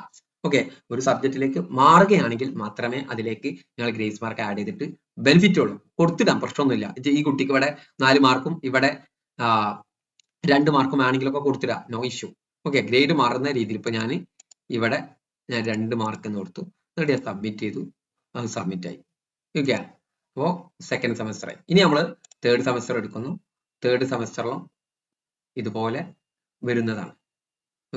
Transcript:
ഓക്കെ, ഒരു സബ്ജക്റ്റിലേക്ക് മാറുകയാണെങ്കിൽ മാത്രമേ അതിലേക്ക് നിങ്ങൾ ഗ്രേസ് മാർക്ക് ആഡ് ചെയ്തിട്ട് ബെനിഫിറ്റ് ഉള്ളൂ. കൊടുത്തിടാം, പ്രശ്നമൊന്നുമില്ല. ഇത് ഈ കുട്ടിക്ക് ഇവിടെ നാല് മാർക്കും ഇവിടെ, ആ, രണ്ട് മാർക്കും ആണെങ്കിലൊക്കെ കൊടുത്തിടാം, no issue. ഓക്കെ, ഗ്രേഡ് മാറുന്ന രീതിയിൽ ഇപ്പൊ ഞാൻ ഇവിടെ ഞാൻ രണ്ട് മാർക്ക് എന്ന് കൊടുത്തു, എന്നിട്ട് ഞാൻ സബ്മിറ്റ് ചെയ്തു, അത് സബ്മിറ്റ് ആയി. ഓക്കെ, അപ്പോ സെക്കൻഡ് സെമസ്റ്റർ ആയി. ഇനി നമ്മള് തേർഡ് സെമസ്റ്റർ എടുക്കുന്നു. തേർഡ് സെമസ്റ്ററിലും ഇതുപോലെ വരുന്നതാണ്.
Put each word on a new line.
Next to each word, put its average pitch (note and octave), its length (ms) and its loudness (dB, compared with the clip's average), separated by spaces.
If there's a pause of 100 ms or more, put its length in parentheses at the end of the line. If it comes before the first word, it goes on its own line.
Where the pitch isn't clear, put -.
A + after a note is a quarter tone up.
(460)
ഓക്കെ, C#3+ 140 2 (320)
ഒരു B2 140 -2
സബ്ജക്റ്റിലേക്ക് C3+ 540 0 (180)
മാറുകയാണെങ്കിൽ D3 720 6 (140)
മാത്രമേ A#2+ 360 -6 (140)
അതിലേക്ക് A2+ 380 -6 (260)
നിങ്ങൾ A#2+ 200 -4
ഗ്രേസ് G#2+ 280 -4
മാർക്ക് A2+ 240 -6
ആഡ് G2+ 120 -4
ചെയ്തിട്ട് G2+ 260 -6 (400)
ബെനിഫിറ്റ് F3 360 8
ഉള്ളൂ. G#2 140 -2 (240)
കൊടുത്തിടാം, E3 420 2
പ്രശ്നമൊന്നുമില്ല. A#2+ 440 -2 (120)
ഇത് C3 100 -6 (100)
ഈ - 80 0
കുട്ടിക്ക് C#3 280 0
ഇവിടെ C3+ 160 2 (340)
നാല് C3+ 220 6
മാർക്കും C3+ 280 2 (140)
ഇവിടെ, C3 220 2 (540)
ആ, - 20 0 (1080)
രണ്ട് D3 240 4
മാർക്കും C3+ 300 2
ആണെങ്കിലൊക്കെ C3+ 400 0
കൊടുത്തിടാം, C3 340 -2 (140)
no A2+ 60 -4 (100)
issue. A2 200 -10 (380)
ഓക്കെ, C3+ 120 2 (100)
ഗ്രേഡ് C#3 320 4
മാറുന്ന B2 260 0 (100)
രീതിയിൽ G#2+ 220 -4
ഇപ്പൊ A#2 180 -6
ഞാൻ A2+ 120 -4 (680)
ഇവിടെ A2+ 220 0 (540)
ഞാൻ A#2 80 -2 (120)
രണ്ട് A2 300 -2
മാർക്ക് G#2+ 260 -6
എന്ന് G#2 120 -6
കൊടുത്തു, F#2+ 220 -12 (300)
എന്നിട്ട് D3+ 220 0
ഞാൻ B2+ 140 -2
സബ്മിറ്റ് G#2 360 -8
ചെയ്തു, - 180 -6 (540)
അത് A#2+ 200 -6
സബ്മിറ്റ് F2+ 340 -6
ആയി. - 80 -14 (600)
ഓക്കെ, B2+ 160 0 (600)
അപ്പോ C#3+ 120 -2 (400)
സെക്കൻഡ് A#2+ 320 -2
സെമസ്റ്റർ A2 300 -10
ആയി. - 80 -16 (120)
ഇനി E3+ 140 6
നമ്മള് D3+ 180 4 (420)
തേർഡ് B2 240 4
സെമസ്റ്റർ B2 320 -2
എടുക്കുന്നു. G#2+ 300 -8 (540)
തേർഡ് B2+ 280 2
സെമസ്റ്ററിലും A#2 480 -6 (1000)
ഇതുപോലെ A2+ 400 -4 (680)
വരുന്നതാണ്. A2+ 460 -2 (800)